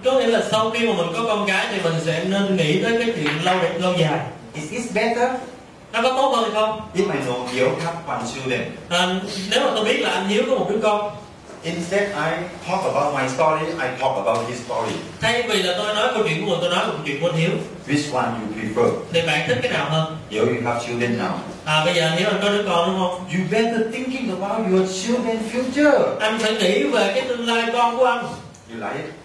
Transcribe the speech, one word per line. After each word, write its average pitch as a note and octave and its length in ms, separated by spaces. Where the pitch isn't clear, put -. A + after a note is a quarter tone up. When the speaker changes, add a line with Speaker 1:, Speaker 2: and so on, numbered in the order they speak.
Speaker 1:
có C4 80
nghĩa B3 140
là A3+ 240
sau A3 200
khi A#3 180
mà A3+ 80
mình E3+ 180
có A#3 140
con G3+ 200
cái F#3+ 220
thì G3 140
mình E3 100
sẽ E3 180
nên F#3+ 320
nghĩ E3+ 260
tới A3+ 180
cái A#3 160
chuyện D#3 280
lâu, F#3 120
lâu F#3 200
dài. D#3+ 200
Speaker 2:
Is D3+ 160
it A#3 120
better? A#3 360
Speaker 1:
Nó A#3 100
có B3+ 140
tốt C4+ 200
hơn A3 180
không? G#3+ 260
Speaker 2:
If F#3 80
I C#3+ 140
know B2 100
you C3+ 60
have E3 120
one A#2 160
children. C3 260
Speaker 1:
À, F3+ 180
nếu - 100
mà C#4+ 140
tôi G#3+ 100
biết B3 160
là - 100
anh G3 180
Hiếu A3+ 220
có C4 60
một F#3 140
đứa G#3 120
con. G#3 280
Speaker 2:
Instead, E3+ 400
I D#3 280
talk F3+ 140
about D3 200
my C3 140
story, D#3 380
I D#3 220
talk C3 240
about A#2 240
his A#2+ 180
story. - 260
Speaker 1:
Thay A#3 220
vì G3+ 200
là F3+ 160
tôi G#3 160
nói B3 200
câu A3 140
chuyện E3 160
của G3+ 60
mình, E3+ 100
tôi F3 100
nói F3 160
câu C#3+ 80
chuyện C#3 140
của E3+ 80
anh D#3+ 80
Hiếu. E3 140
Speaker 2:
Which D3 260
one A#2+ 140
you A2+ 180
prefer? - 280
Speaker 1:
Thì E3+ 140
bạn D#3 220
thích - 140
cái - 100
nào D#3 180
hơn? D#3+ 260
Speaker 2:
Hiếu, G#2+ 160
you B2 80
have A#2 220
children A#2+ 320
now. F#2+ 120
Speaker 1:
À, D#3 200
bây E3+ 100
giờ E3 160
Hiếu F#3 180
anh G3+ 140
có G#3 60
đứa G#3 200
con E3+ 220
đúng F#3+ 80
không? F3+ 160
Speaker 2:
You - 260
better A3+ 300
thinking A3 460
about G3+ 300
your F#3 340
children A#3 340
future. C#4 680
Speaker 1:
Anh A3 180
phải A3 160
nghĩ G3+ 300
về G3+ 300
cái B3+ 140
tương A#3 180
lai A#3 260
con A#3 260
của B3+ 60
anh. A#3 180
Speaker 2:
You A2+ 100
like - 160
it? D#3 160